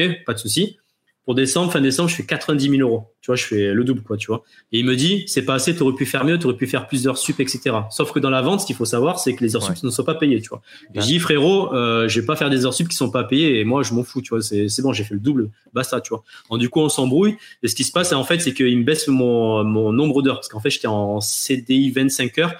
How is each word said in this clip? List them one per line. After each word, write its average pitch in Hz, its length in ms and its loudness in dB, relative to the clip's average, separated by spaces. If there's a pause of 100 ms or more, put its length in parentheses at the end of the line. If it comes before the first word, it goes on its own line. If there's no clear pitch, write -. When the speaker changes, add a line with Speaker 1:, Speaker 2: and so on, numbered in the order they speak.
(160)
Speaker 1:
Ok, - 100 -14
pas 117 80 -4
de 110 60 -6
souci. » 143 380 -2 (480)
Pour 127 100 0
décembre, 170 380 2
fin 151 80 2
décembre, 135 260 2
je 170 80 -2
fais - 100 -6
quatre-vingt-dix 143 440 0
mille 135 140 4
euros. 113 360 -2
Tu - 80 -10
vois, 123 80 2
je 123 80 -2
fais 101 300 0
le 117 100 2
double, 123 180 0
quoi, 107 140 -6
tu 101 120 -8
vois. 110 160 -4 (280)
Et 113 80 0
il 120 60 0
me 127 100 2
dit, « 175 320 0
C'est 131 160 -2
pas 135 120 0
assez, 147 200 0
t'aurais 135 180 2
pu 135 120 -2
faire 131 180 -2
mieux, 165 160 2
t'aurais 127 160 0
pu 127 120 -4
faire 131 200 -4
plus 127 160 -2
d'heures 131 140 0
sup, - 240 -4
et 131 80 0
cetera. » 113 420 -2
Sauf - 220 -2
que 151 60 0
dans 135 100 0
la 131 120 2
vente, 190 200 0
ce - 40 -6
qu'il - 120 -6
faut 117 80 -2
savoir, 120 340 0
c'est 127 160 0
que 120 80 -2
les 110 140 2
heures 104 40 0
sup 98 140 -2
Speaker 2:
Ouais. - 80 -10
Speaker 1:
ne 131 60 -2
sont 120 160 -4
pas 160 100 0
payées, 139 240 2
tu 110 80 -8
vois. 117 140 -14 (260)
Et - 60 -20
Speaker 2:
Bien 101 80 -2
Speaker 1:
je 107 60 2
dis, « 165 120 2
Frérot, 170 560 2
euh, 117 320 2
je 107 140 0
vais 107 40 -6
pas 151 120 -2
faire 147 120 0
des 131 160 2
heures 127 80 0
sup 170 140 -2
qui - 80 -6
sont 127 160 -2
pas 123 140 -2
payées 135 340 2
et 107 60 0
moi, 127 180 2
je 107 100 -4
m'en 117 120 0
fous, - 160 -6
tu - 80 -16
vois. 113 120 -2
C'est, 104 280 -2
c'est 104 120 -2
bon, 131 120 2
j'ai 104 100 -4
fait 104 120 -6
le 98 40 -4
double, 120 300 0 (240)
basta, 123 260 -2
tu - 120 -10
vois. » 110 120 -6 (260)
Donc, 113 100 -2
du 123 100 0
coup, 165 100 0
on 156 80 4
s'embrouille. 147 480 2 (260)
Et - 60 -2
ce - 80 -2
qui 131 80 -2
se - 80 -4
passe, 175 220 0
en 135 100 2
fait, 170 160 0
c'est 135 140 -2
qu'il 123 240 2
me 117 80 2
baisse 156 240 0
mon, 117 560 2
mon 107 260 2
nombre 139 300 2
d'heures. 135 140 2
Parce - 120 -12
qu'en 110 140 -12
fait, 143 80 0
j'étais - 180 -2
en 104 320 0
C - 380 -2
D 123 160 -2
I 135 180 4
vingt-cinq 131 460 0
heures, 165 220 0